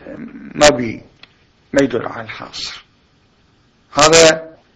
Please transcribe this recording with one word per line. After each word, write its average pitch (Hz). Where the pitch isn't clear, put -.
ما 151
بي-، 123
ما 143
يدل 123
على -
الحاصر. -
هذا 156